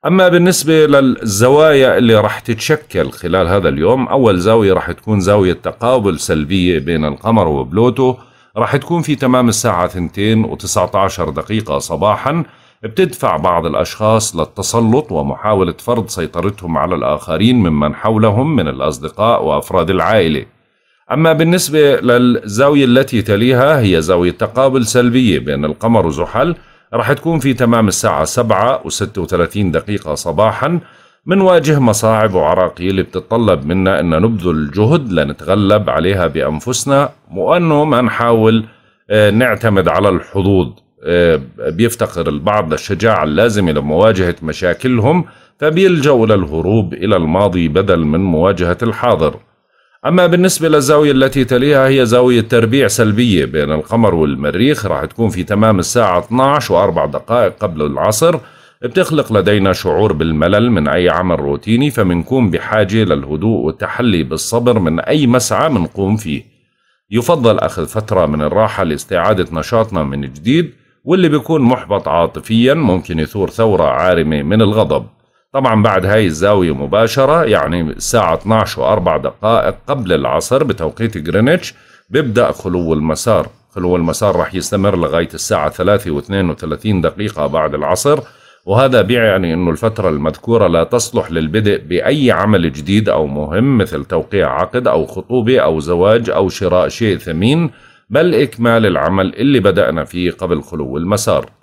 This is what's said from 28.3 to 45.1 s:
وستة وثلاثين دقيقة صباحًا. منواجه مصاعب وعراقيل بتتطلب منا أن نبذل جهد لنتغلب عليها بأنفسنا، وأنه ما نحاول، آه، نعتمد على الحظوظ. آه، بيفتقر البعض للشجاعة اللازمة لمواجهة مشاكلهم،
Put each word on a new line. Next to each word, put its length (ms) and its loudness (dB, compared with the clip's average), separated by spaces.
وستة 360 -6
وثلاثين 500 -2
دقيقة 440 -4
صباحًا. 640 -2
منواجه 540 2
مصاعب 540 2
وعراقيل 720 0
بتتطلب 600 -2
منا 340 0
أن 100 0
نبذل 640 0
جهد 400 0
لنتغلب 800 0
عليها 380 0
بأنفسنا، 800 -2
وأنه 500 0
ما 160 2
نحاول، 640 2
آه، 200 4
نعتمد 580 2
على 220 2
الحظوظ. 580 0
آه، 340 2
بيفتقر 720 -4
البعض 440 -2
للشجاعة 520 0
اللازمة 480 0
لمواجهة 720 0
مشاكلهم، 840 -2